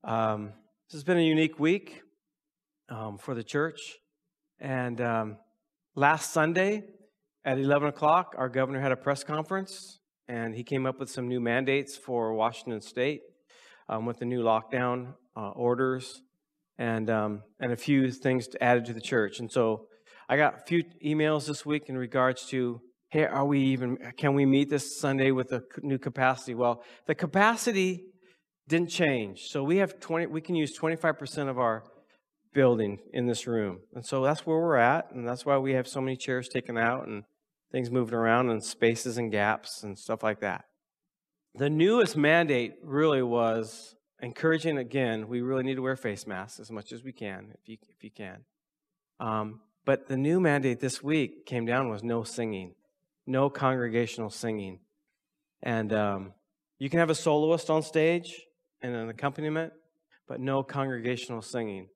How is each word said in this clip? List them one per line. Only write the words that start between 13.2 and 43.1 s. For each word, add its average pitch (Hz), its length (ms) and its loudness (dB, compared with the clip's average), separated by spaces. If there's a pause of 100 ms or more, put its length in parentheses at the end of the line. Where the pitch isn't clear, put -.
um, 113 180 -4
with 117 140 -4
the 123 60 -4
new 123 180 -2
lockdown, 123 720 0 (220)
uh, 104 140 -8
orders 127 720 0 (540)
and, 113 320 -2
um, 107 340 0 (180)
and 123 100 -2
a 117 60 -2
few 135 340 4
things 127 380 0
to, - 120 -8
added 123 220 4
to 117 100 -8
the 113 60 -8
church. 107 400 0
And 117 100 -8
so 113 380 0 (400)
I 131 80 2
got 147 200 4
a - 40 -20
few 170 240 0 (180)
emails 151 460 2
this 147 180 -6
week 147 220 -2
in 131 100 -6
regards 127 500 0
to, 123 340 -2 (260)
"Hey, 156 180 2
are 135 200 0
we 143 160 4
even, 131 340 2 (220)
can 143 160 2
we 139 120 4
meet 139 240 4
this 143 300 -4
Sunday 135 320 2
with 127 220 -2
a 123 80 -4 (120)
c-, - 100 -12
new 139 140 -2
capacity?" 127 560 -2
Well, 120 300 2 (220)
the 156 100 0
capacity 190 920 2 (600)
didn't 165 220 2
change. 123 580 0
So 139 160 -2
we 165 140 2
have 190 220 0
twenty, 165 280 -2
we 156 120 -4
can 170 160 -4
use 151 180 0
twenty-five 160 440 0
percent 139 320 -4
of 123 100 -2
our 113 240 2 (680)
building 110 460 4 (120)
in 123 140 -2
this 117 200 -2
room. 104 360 -2 (120)
And 120 120 -12
so 135 160 -2
that's 147 240 0
where 160 120 2
we're 165 200 4
at, 123 340 4
and 120 160 -8
that's 123 180 -6
why 139 120 4
we 135 160 0
have 127 140 0
so 139 120 -6
many 131 160 -2
chairs 127 320 -4
taken 120 300 -4
out 117 300 0
and 104 180 -10 (460)
things 123 180 -2
moving 120 240 0
around 117 360 4
and 107 140 0
spaces 117 540 0
and 113 140 -2
gaps 104 520 0
and 101 140 -10
stuff - 260 -6
like 107 180 0
that. 95 240 -4 (880)
The 143 140 0
newest 185 460 4
mandate 147 640 4
really 147 400 2